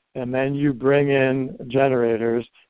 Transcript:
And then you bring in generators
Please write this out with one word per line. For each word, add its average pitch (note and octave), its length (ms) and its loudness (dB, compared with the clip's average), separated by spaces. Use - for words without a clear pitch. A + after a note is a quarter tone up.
And B2+ 180 -6
then C3+ 220 -2
you C#3+ 180 0
bring C#3 360 2
in C3 460 0
generators A#2 800 0